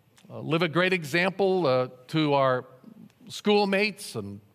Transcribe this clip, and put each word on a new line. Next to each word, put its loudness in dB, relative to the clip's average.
uh, -14
live -2
a 2
great 0
example, 0
uh, 2
to 0
our 2
schoolmates 0
and -10